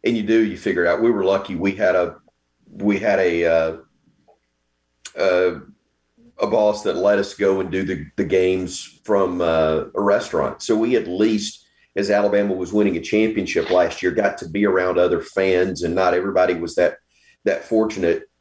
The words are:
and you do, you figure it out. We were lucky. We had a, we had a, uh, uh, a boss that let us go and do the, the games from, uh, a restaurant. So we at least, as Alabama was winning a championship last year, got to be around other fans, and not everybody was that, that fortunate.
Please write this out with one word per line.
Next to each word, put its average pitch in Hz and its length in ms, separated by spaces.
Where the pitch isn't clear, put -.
and 117 120
you 107 80
do, 110 220
you 104 100
figure 87 300
it - 20
out. 95 140
We 117 80
were 101 160
lucky. 95 300
We 95 160
had 92 240
a, 87 220
we 101 280
had 101 200
a, 85 260
uh, 82 320
uh, 90 420
a 110 80
boss 104 360
that 87 140
let 101 200
us 98 160
go 95 260
and 90 120
do 95 120
the, 87 220
the - 80
games 92 800
from, 95 380
uh, 80 440
a 98 60
restaurant. 98 600
So 110 160
we 117 180
at 104 120
least, 104 580
as 98 160
Alabama 101 420
was 92 180
winning 104 240
a 82 60
championship 107 680
last 87 300
year, 90 100
got 98 260
to 87 100
be 101 180
around 92 320
other 87 220
fans, 92 640
and 85 120
not 92 180
everybody 90 400
was 82 220
that, - 220
that - 220
fortunate. 101 640